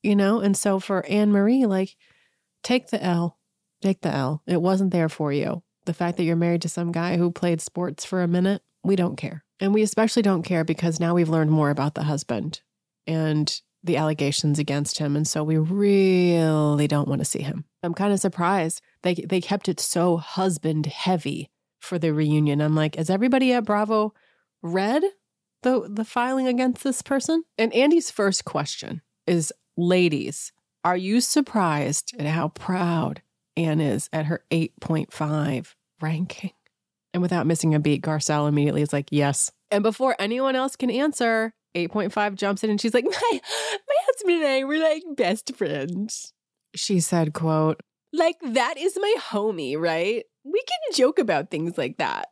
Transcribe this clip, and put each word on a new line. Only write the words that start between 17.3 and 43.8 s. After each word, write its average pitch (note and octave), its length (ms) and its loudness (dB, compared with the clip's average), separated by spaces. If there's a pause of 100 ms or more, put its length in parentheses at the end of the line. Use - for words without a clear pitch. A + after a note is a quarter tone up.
him. D3 240 -8 (180)
I'm E3+ 120 -4
kinda G3 240 0
surprised F3 640 -2 (200)
they, F3+ 120 0
they F3 260 -2
kept G3 300 -4
it E3 100 -4
so E3+ 380 2
husband D#3 640 -2
heavy D3+ 640 -4 (300)
for - 180 -6
the D#3 140 0
reunion. D3+ 480 2
I'm D3+ 140 2
like, D#3 240 0
"Is D#3+ 100 -4
everybody B3+ 460 2
at A#3+ 100 0
Bravo G#3+ 480 0 (480)
read G3 420 0 (600)
the, B3+ 260 0
the G#3 160 -4
filing B3+ 420 -2
against B3+ 380 0
this C4+ 160 -2
person?" D#4+ 420 0 (140)
And A3+ 160 0
Andy's D4 380 4
first G3 340 0
question - 560 -6 (260)
is, F3 240 2 (280)
"Ladies, F3 720 0 (320)
are F3+ 140 2
you G3+ 240 2
surprised D#3+ 960 0
at D3 80 -2
how D#3+ 220 0
proud E3+ 720 -2 (340)
Anne D#3+ 240 0
is F3+ 320 -2
at D#3 140 -2
her D#3+ 240 -4
eight E3 300 -2
point - 300 -2
five D3+ 640 -4 (280)
ranking?" D#3+ 500 -6 (640)
And F3 80 0
without E3+ 240 0
missing D#3+ 280 2
a D3+ 60 2
beat, D3 220 0
Garcelle D3+ 440 0
immediately D3 360 2
is D3 100 -2
like, C#3+ 180 -2
"Yes." C#3+ 400 0 (200)
And G#3 120 2
before A#3 360 0
anyone B3+ 360 -2
else C4 220 -2
can B3 140 -2
answer, A#3 640 0 (220)
eight F3 160 -2
point G#3 200 -2
five G#3 220 0
jumps G3 300 -2
in A3 60 2
and G#3 100 0
she's A3+ 140 -2
like, A#3 100 2
"My, A4 280 0
my A4 640 -4 (100)